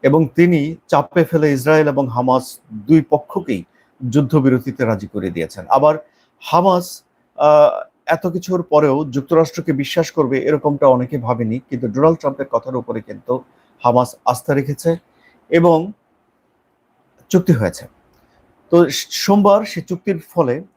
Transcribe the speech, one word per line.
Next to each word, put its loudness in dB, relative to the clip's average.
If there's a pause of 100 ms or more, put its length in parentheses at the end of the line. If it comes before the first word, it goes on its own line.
এবং 4 (160)
তিনি 4 (320)
চাপে 0
ফেলে 0 (100)
ইসরায়েল 2
এবং 0 (100)
হামাস 0 (420)
দুই 6 (100)
পক্ষকেই -4 (400)
যুদ্ধবিরতিতে 0
রাজি -4
করে -6
দিয়েছেন। -8 (140)
আবার 2 (460)
হামাস, 0 (520)
আহ, 6 (400)
এত -2
কিছুর -4
পরেও 2 (140)
যুক্তরাষ্ট্রকে -2
বিশ্বাস -4
করবে -2
এরকমটা 0
অনেকে 2
ভাবেনি, -4
কিন্তু -8
ডোনাল্ড 2
ট্রাম্পের -6
কথার -6
উপরে -6
কিন্তু -10 (480)
হামাস 2 (160)
আস্থা -2
রেখেছে -2 (600)
এবং 4 (1500)
চুক্তি 2
হয়েছে। -2 (880)
তো 4 (360)
সোমবার 2
সে -10
চুক্তির -6 (100)
ফলে 0 (220)